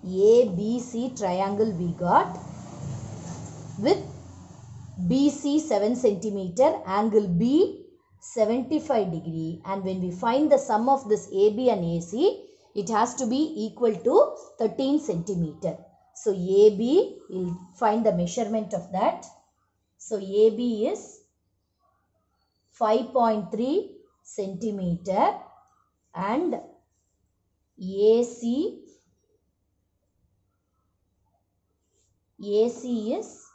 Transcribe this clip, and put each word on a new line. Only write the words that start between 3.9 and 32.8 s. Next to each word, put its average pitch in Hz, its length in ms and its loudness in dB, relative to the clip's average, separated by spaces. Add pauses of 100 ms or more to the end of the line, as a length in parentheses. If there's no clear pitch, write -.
B 277 220 4
C 294 280 -2
seven 220 360 0
centimeter, 202 880 0
angle 208 420 2
B 247 520 2 (440)
seventy-five 233 880 0
degree, 165 540 -6
and 196 180 -6
when 190 160 -4
we 180 120 -4
find 262 400 0
the 269 80 6
sum 226 300 0
of 262 200 0
this 208 200 0
A 202 260 4
B 247 160 2
and 190 120 -2
A 170 180 -2
C, 285 460 -2 (280)
it 196 140 -4
has 226 260 0
to 262 100 -4
be 269 320 -2
equal 220 380 -2
to 359 400 4 (240)
thirteen 269 400 0
centimeter. 170 760 -4 (380)
So - 180 -2
A 190 460 6
B, 277 400 2 (140)
we'll 180 260 -6 (220)
find 220 260 2
the 208 60 4
measurement 202 640 -2
of - 160 -8
that. 247 340 -2 (720)
So - 200 -8
A 202 340 4
B 226 360 -2
is - 340 -8 (1500)
five 233 380 0
point 220 400 0
three 269 460 -2 (240)
centimeter 190 1120 -2 (800)
and 240 400 -2
A - 1700 -2
C, 247 600 -4 (3500)
A 208 300 2
C 240 460 -4